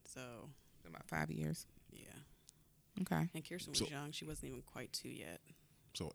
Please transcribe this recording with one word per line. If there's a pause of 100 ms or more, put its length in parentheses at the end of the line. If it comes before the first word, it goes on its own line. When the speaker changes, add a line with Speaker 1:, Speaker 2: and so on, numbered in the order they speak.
Speaker 1:
So (640)
Speaker 2:
About
five
years. (260)
Speaker 1:
Yeah. (1000)
Speaker 2:
Okay.
Speaker 1:
And
Kirsten
was
Speaker 3:
So
Speaker 1:
young.
She
wasn't
even
quite
two
yet. (560)
Speaker 3:
So